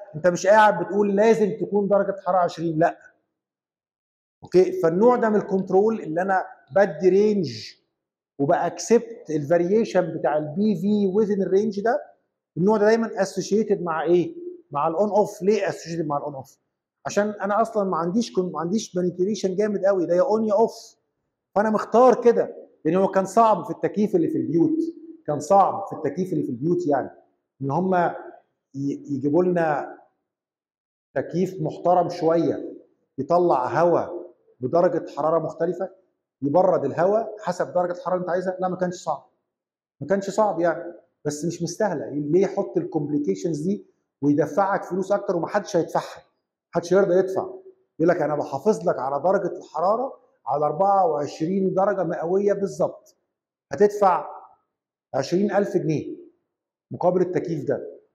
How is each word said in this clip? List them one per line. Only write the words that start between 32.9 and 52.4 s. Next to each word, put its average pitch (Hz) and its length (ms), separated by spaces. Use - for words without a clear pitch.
يطلع 151 640
هواء 165 420
بدرجة 170 460
حرارة 156 220
مختلفة، 175 500
يبرد 151 440
الهواء 202 540
حسب 175 340
درجة 175 180
الحرارة 175 240
اللي 180 80
أنت 170 60
عايزها. 185 300
لا 185 80
ما 180 80
كانش 180 200
صعب، - 340
ما 139 60
كانش 196 220
صعب 196 300
يعني، 170 340
بس 147 200
مش 170 180
مستاهلة. 175 460
ليه 147 320
يحط 185 360
الكومبليكيشنز 151 840
دي 190 240
ويدفعك 156 600
فلوس 185 280
أكتر 202 240
ومحدش 180 420
هيدفعها، - 460
محدش 170 180
يرضى 190 240
يدفع. 185 260
يقول 160 100
لك 165 120
أنا 147 140
بحافظ 170 540
لك 139 100
على 135 240
درجة 175 340
الحرارة 214 560
على 147 180
أربعة 190 420
وعشرين 160 680
درجة 190 300
مئوية 175 500